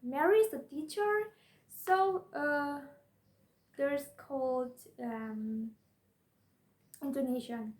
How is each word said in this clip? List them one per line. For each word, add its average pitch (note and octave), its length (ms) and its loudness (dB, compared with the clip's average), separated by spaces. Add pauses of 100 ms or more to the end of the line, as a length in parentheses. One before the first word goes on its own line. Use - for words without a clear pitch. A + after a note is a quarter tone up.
Mary D4+ 360 4
is A4 140 6
a C4+ 60 -6
teacher. G#4 720 -2 (540)
So, F#4+ 380 4 (100)
uh, C#4+ 460 0 (960)
there's C#4+ 400 0
called, B3+ 640 -2 (220)
um, A3 680 -6 (1300)
intonation. B3 760 -4